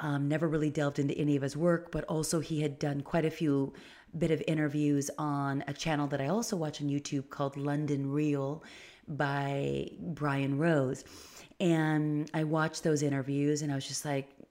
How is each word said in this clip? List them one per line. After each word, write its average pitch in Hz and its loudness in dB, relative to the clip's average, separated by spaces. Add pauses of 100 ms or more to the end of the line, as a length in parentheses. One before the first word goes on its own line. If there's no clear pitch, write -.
um, 143 0
never 156 2
really 151 2
delved 143 0
into 139 2
any 147 4
of 131 2
his 139 -2
work, 170 2
but 151 -4
also 160 0
he 151 -2
had 147 -2
done 143 0
quite 160 0
a 156 2
few 139 2 (460)
bit 160 2
of 151 2
interviews 147 2
on 143 0
a 143 -4
channel 147 0
that 139 -2
I 135 0
also 208 0
watch 151 -4
on 143 0
YouTube 143 -2
called 139 -4
London 143 0
Real 143 0 (460)
by 139 -2 (120)
Brian 139 -2
Rose. 147 2 (560)
And 156 2
I 156 0
watched 156 0
those 151 2
interviews, 143 2
and 147 -2
I 139 0
was 135 -4
just - -6
like, 139 -2 (240)